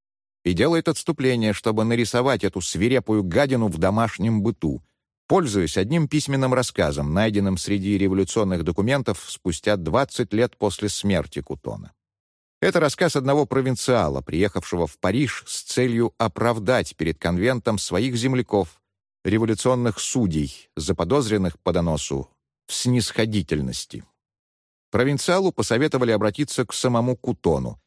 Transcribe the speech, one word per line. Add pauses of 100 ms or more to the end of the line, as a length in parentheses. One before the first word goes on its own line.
(440)
И
делает
отступление,
чтобы
нарисовать
эту
свирепую
гадину
в
домашнем
быту — (440)
пользуясь
одним
письменным
рассказом,
найденным
среди
революционных
документов
спустя
двадцать
лет
после
смерти
Кутона. (680)
Это
рассказ
одного
провинциала,
приехавшего
в
Париж
с
целью
оправдать
перед
конвентом
своих
земляков, (440)
революционных
судей,
заподозренных
по
доносу (380)
в
снисходительности. (840)
Провинциалу
посоветовали
обратиться
к
самому
Кутону,